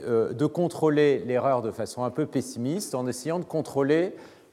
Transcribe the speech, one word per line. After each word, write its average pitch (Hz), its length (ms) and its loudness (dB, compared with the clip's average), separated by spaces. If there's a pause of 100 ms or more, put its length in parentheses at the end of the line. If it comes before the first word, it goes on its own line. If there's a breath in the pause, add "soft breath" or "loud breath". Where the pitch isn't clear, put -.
euh, 113 260 2
de 127 120 2
contrôler 151 800 2
l'erreur 123 360 2
de 110 100 -2
façon 113 320 -6
un 123 80 -2
peu 151 140 -2
pessimiste 139 680 -4
en 127 120 -2
essayant 156 320 -4
de 170 60 -6
contrôler 156 720 0 (380 loud breath)